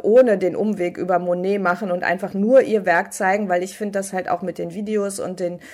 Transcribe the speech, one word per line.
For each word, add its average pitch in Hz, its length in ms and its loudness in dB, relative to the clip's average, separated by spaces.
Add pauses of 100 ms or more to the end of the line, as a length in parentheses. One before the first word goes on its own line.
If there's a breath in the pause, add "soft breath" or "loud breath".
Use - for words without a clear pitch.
ohne 226 360 6
den 185 180 0
Umweg 180 420 -2
über 180 220 0
Monet 180 420 -2
machen 185 300 -2
und 175 120 -2
einfach 190 300 -2
nur 220 280 4
ihr 208 240 0
Werk 185 280 2
zeigen, 196 360 0
weil 180 120 2
ich 190 160 -8
finde 202 220 -4
das 196 140 -8
halt 185 160 -4
auch 175 120 -2
mit 175 160 -6
den 170 160 -6
Videos 202 460 -4
und 180 200 -6
den, 175 200 -4 (140 loud breath)